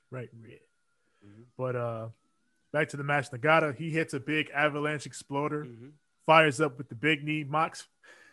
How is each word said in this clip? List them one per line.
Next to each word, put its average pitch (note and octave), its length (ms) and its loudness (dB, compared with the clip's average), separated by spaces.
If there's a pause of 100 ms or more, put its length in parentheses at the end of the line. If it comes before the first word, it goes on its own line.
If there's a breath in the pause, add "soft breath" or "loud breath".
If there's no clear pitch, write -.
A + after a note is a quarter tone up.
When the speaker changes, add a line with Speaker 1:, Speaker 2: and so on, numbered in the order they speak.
Speaker 1:
right B2+ 200 -12 (120)
red. - 180 -20 (680)
Speaker 2:
Mm-hmm. G2+ 160 -20 (160)
Speaker 1:
But, B2+ 180 -4
uh, A#2 320 -4 (640)
back D3+ 180 2
to C#3+ 80 -10
the C#3+ 60 -6
match. C#3+ 280 0
Nagata, D3+ 440 2
he D#3+ 140 -8
hits D#3+ 240 -2
a C#3 80 -4
big D3+ 300 -2
avalanche D3 540 0
exploder, D3 600 -6
Speaker 2:
Mm-hmm. A#2+ 220 -18 (380)
Speaker 1:
fires D#3 360 8
up C#3 160 0
with D3 100 -12
the C3 80 -14
big D3 300 0
knee. D3+ 180 -4
Mox, D3+ 460 -4 (440 soft breath)